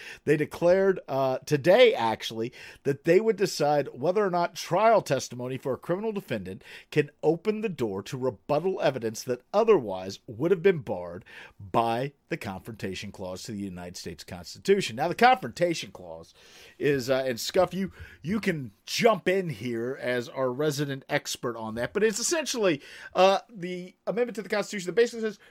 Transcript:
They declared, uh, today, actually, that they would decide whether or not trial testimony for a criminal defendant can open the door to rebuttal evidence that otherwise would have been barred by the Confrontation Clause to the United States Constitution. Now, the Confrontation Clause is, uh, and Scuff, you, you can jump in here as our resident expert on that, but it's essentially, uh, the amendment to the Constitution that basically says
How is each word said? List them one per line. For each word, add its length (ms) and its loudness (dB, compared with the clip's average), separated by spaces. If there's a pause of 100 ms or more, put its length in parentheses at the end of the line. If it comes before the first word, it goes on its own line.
(240)
They 140 4
declared, 720 2
uh, 360 0
today, 480 6
actually, 600 -2 (300)
that 200 -2
they 160 8
would 160 2
decide 560 0
whether 340 0
or 40 0
not 260 -2
trial 460 4
testimony 560 -4
for 160 -2
a 40 -2
criminal 360 -4
defendant 500 -6 (260)
can 200 2 (120)
open 380 0
the 100 -2
door 340 -4
to 140 -10
rebuttal 640 -2
evidence 420 -2
that 180 -4 (120)
otherwise 720 0
would 260 -2
have 120 2
been 160 4
barred 460 -8 (340)
by 540 0 (160)
the 80 -6
Confrontation 720 -10
Clause 320 -10
to 80 -12
the 60 -8
United 400 -10
States 260 -12
Constitution. 720 -2
Now, 140 -2
the 60 -4
Confrontation 760 2
Clause 420 -16 (460)
is, 300 0
uh, 180 2
and 100 -2
Scuff, 360 0
you, 180 -4 (300)
you 180 -4
can 320 -4 (140)
jump 420 2
in 220 2
here 520 -4
as 280 -2
our 200 -2 (120)
resident 480 -2
expert 480 -2
on 180 -6
that, 160 -2
but 120 0
it's 160 2
essentially, 600 0 (340)
uh, 240 6 (100)
the 460 -10 (100)
amendment 300 -2
to 80 -8
the 40 -14
Constitution 380 -4
that 80 -4
basically 280 2
says 180 -4 (120)